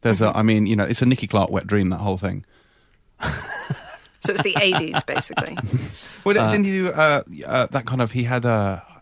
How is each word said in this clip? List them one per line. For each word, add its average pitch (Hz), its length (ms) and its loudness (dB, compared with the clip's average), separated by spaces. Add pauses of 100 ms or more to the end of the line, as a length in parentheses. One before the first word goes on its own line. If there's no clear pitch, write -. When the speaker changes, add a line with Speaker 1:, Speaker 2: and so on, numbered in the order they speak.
Speaker 1:
There's 110 180 4
a, 107 60 4
Speaker 2:
Mm-hmm. - 120 0
Speaker 1:
I 107 40 2
mean, 110 240 4
you 107 100 2
know, 101 80 2
it's - 180 -2
a 127 40 4
Nicky 127 200 0
Clark 98 240 2
wet - 160 -2
dream, 101 240 2
that 92 80 -2
whole 95 200 -2
thing. 95 260 -4 (1800)
Speaker 2:
So 247 120 -2
it's 220 100 0
the 202 180 0
eighties, 160 440 0
basically. - 580 -4
Speaker 1:
<laughs> - 40 -6 (580)
Well, 202 160 4
Speaker 3:
Uh, 110 100 2
Speaker 1:
didn't 208 160 2
he 190 60 0
do, 185 160 0
uh, 151 340 4 (240)
uh, 123 200 2
that 131 200 -4
kind 127 160 0
of, 113 80 0
he 127 140 0
had 120 200 0
a, 101 380 0 (200)